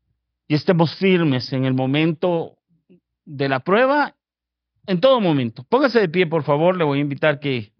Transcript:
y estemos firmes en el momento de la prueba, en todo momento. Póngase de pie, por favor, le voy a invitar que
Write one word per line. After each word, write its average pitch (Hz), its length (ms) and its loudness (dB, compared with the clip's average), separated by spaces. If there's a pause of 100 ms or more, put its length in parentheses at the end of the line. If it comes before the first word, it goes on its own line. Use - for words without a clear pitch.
(460)
y 147 80 -2
estemos 165 420 2
firmes 170 580 0
en 131 100 -2
el 131 80 -2
momento 156 880 -2 (680)
de 139 240 -6
la 131 120 -2
prueba, 262 560 0 (680)
en 185 140 -2
todo 262 200 4
momento. 135 440 -2
Póngase 247 360 0
de 190 80 2
pie, 165 180 0
por 156 160 -2
favor, 156 340 0
le 175 80 -2
voy 143 140 0
a 147 40 0
invitar 147 360 -2
que 135 420 -6